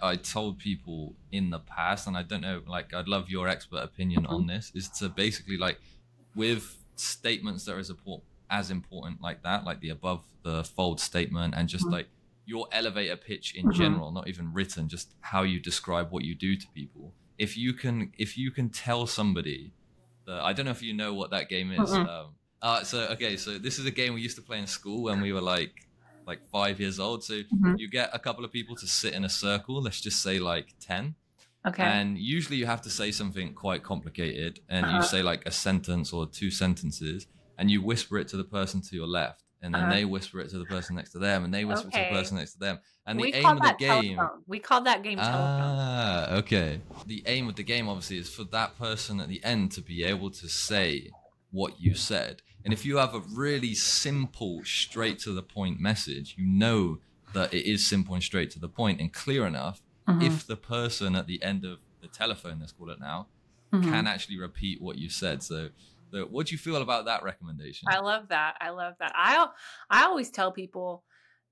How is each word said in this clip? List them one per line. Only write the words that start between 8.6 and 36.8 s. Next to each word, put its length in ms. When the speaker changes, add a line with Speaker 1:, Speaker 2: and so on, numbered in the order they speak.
Speaker 1:
important 520
like 220
that, 200
like 160
the 100
above 340
the 200
fold 360
statement 560
and 140
just, 160
Speaker 2:
Mm-hmm. 80
Speaker 1:
like, 140
your 280
elevator 420
pitch 400
in 120
Speaker 2:
Mm-hmm. 140
Speaker 1:
general, 300
not 160
even 240
written, 380
just 320
how 220
you 160
describe 520
what 140
you 100
do 220
to 160
people. 400
If 180
you 180
can, 440
if 200
you 140
can 180
tell 380
somebody 640
that, 160
I 80
don't 140
know 60
if 120
you 100
know 200
what 180
that 160
game 240
is. 200
Speaker 2:
Mm-mm. 180
Speaker 1:
Um, 260
uh, 220
so, 280
okay, 260
so 200
this 220
is 60
a 60
game 220
we 80
used 140
to 60
play 180
in 80
school 360
when 180
we 100
were, 100
like, 300
like, 240
five 280
years 200
old. 240
So 100
Speaker 2:
Mm-hmm. 440
Speaker 1:
you 120
get 240
a 60
couple 260
of 60
people 240
to 120
sit 280
in 100
a 40
circle, 520
let's 180
just 220
say, 180
like, 280
ten. 360
Speaker 2:
Okay. 180
Speaker 1:
And 340
usually 400
you 80
have 180
to 60
say 220
something 420
quite 300
complicated, 840
and 200
you 60
Speaker 2:
Uh-huh. 80
Speaker 1:
say, 200
like, 240
a 60
sentence 600
or 160
two 220
sentences, 800